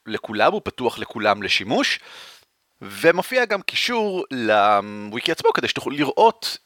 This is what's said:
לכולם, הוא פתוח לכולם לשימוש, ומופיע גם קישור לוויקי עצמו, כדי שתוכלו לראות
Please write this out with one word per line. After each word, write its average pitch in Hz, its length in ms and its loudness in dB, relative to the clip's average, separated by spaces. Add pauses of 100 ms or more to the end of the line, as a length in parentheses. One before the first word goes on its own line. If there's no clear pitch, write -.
לכולם, 110 460 0
הוא 214 120 -4
פתוח - 340 -4
לכולם 104 440 0
לשימוש, 104 560 0 (840)
ומופיע 196 640 0
גם 202 180 -2
קישור 208 680 -2
לוויקי 104 1000 2
עצמו, - 200 2
כדי - 160 -2
שתוכלו - 240 -4
לראות - 720 2